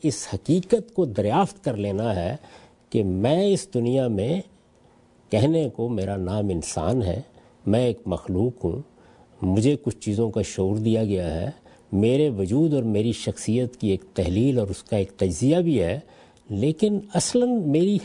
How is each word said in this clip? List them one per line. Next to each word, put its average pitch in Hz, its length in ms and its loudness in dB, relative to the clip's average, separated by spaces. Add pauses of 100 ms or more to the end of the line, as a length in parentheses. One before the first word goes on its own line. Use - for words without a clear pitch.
اس - 320 -2
حقیقت 185 600 0
کو 185 100 2
دریافت 110 600 0
کر 123 120 -4
لینا 101 400 -2
ہے 90 200 -4 (540)
کہ 113 140 0
میں 120 420 2
اس - 280 -2
دنیا 127 340 0
میں، 113 320 -2 (880)
کہنے 147 460 2
کو 117 120 -4
میرا 101 280 -4
نام 98 320 -2
انسان 90 540 -2
ہے، 90 180 -2 (460)
میں 117 200 2
ایک 117 200 -2
مخلوق 95 580 -2
ہوں، 85 140 -4 (640)
مجھے 107 400 2
کچھ 113 140 -4
چیزوں 107 340 -2
کا 107 120 -2
شعور 98 340 -2
دیا 110 280 2
گیا 87 360 -2
ہے، 107 100 -4 (420)
میرے 123 360 4
وجود 123 460 0
اور 131 80 0
میری 110 300 0
شخصیت 117 640 -2
کی 110 120 -2
ایک 95 160 0 (100)
تحلیل 107 440 2
اور 104 100 0
اس 92 140 -8
کا - 140 -4
ایک 95 200 -2
تجزیہ 107 400 2
بھی 165 260 2
ہے، 101 180 -2 (480)
لیکن 156 500 0 (160)
اصلاً 247 340 2
میری 190 560 2